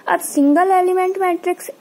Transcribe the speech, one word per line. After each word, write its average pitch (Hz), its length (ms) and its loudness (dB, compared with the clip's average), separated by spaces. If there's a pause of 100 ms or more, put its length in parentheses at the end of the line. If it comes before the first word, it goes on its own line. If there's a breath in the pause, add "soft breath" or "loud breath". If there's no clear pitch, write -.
अब 349 120 0
single 294 500 2
element 370 480 0
matrix 359 520 -4 (100)